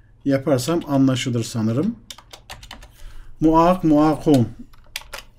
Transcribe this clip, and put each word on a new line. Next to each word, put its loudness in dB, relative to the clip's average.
yaparsam 0
anlaşılır 0
sanırım. -2
Muavvak, 4
muavvakun. 2